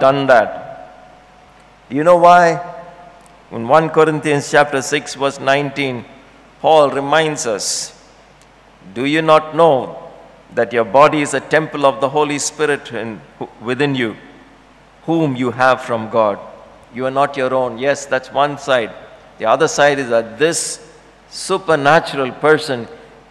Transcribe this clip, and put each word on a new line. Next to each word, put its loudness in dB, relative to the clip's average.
done 2
that. 0
Do -6
you 0
know 6
why? 6
In -8
one 4
Corinthians 0
chapter 0
six, -6
verse -6
nineteen, -2
Paul 4
reminds -2
us, -6
"Do -6
you -2
not 2
know 2
that -2
your 2
body 4
is -2
a -2
temple -2
of 2
the 0
Holy -2
Spirit -4
in, -10
within -2
you, -4
whom -2
you -4
have 2
from -6
God? 0
You -6
are -4
not -2
your -2
own." -2
Yes, -2
that's -4
one 0
side. -2
The -6
other 2
side 2
is -6
that -2
this -2
supernatural 0
person 0